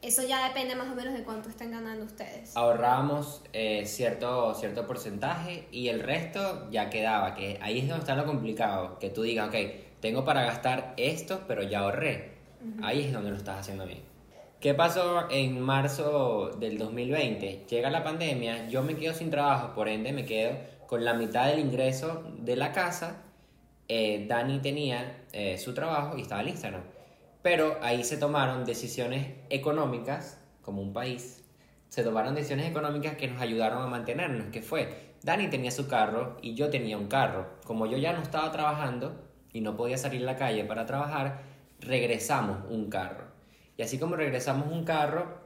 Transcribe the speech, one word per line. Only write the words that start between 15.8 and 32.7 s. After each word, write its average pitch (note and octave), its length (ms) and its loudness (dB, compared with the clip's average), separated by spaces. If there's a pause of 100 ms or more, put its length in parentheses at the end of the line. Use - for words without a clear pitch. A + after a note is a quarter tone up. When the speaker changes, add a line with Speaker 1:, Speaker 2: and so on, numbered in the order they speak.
Speaker 2:
del G#2+ 180 -2
dos A2 140 -4
mil A#2+ 180 -2
veinte? G#2+ 600 0
Llega A#2+ 200 2
la D#3+ 140 0
pandemia, C3 640 -2
yo C3 160 2
me D3+ 140 0
quedo D#3+ 160 -2
sin E3 180 -2
trabajo, C#3 420 2
por G#2+ 140 2
ende A2 240 0
me C3 140 -2
quedo A2 320 2 (280)
con A#2 200 0
la A#2 80 4
mitad A#2 340 2
del D3+ 120 4
ingreso C3 640 2 (160)
de A#2+ 180 0
la D3 160 0
casa. E3+ 480 -2 (680)
Eh, G#2+ 400 2
Dani B2 320 2
tenía, C3+ 720 -2
eh, G2 260 -2
su - 160 -6
trabajo D3 440 0
y B2 60 -4
estaba G2+ 180 -4
en C#3 80 -2
Instagram. F#2+ 320 -6 (600)
Pero D#3 400 6
ahí A#2+ 240 2
se D3+ 120 0
tomaron C3+ 460 2
decisiones B2 640 -2 (220)
económicas, C3+ 920 0 (220)
como G2 200 -6
un G2 120 -4
país, B2 500 -6 (460)
se - 140 0
tomaron A2+ 320 2
decisiones C#3+ 340 0
económicas D3+ 480 -2